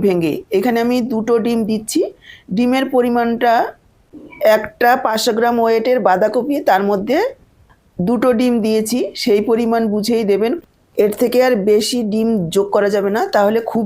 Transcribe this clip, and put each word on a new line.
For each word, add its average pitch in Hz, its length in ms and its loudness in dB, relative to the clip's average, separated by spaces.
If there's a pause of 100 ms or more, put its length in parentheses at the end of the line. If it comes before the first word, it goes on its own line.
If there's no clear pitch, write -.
ভেঙে। 175 320 0 (180)
এখানে 233 280 0
আমি 240 180 0 (120)
দুটো 220 300 -2
ডিম 233 240 -2
দিচ্ছি। 220 380 -2 (480)
ডিমের 247 400 0
পরিমাণটা 240 640 0 (960)
একটা 214 480 0
পাঁচশো 233 360 -2
গ্রাম 240 260 0
ওয়েটের 226 400 2
বাঁধাকপি, 214 560 0 (100)
তার 196 180 2
মধ্যে 208 340 0 (800)
দুটো 240 340 0
ডিম 240 280 2
দিয়েছি, 220 380 0 (160)
সেই 208 260 0
পরিমাণ 226 460 0
বুঝেই 214 360 -2
দেবেন। 202 300 0 (440)
এর 208 160 2
থেকে 240 300 0
আর 247 100 4 (100)
বেশি 208 400 0
ডিম 214 260 -2 (200)
যোগ 196 220 0
করা 202 180 2
যাবে 202 220 0
না, 220 160 -2
তাহলে 220 340 0
খুব 220 240 -4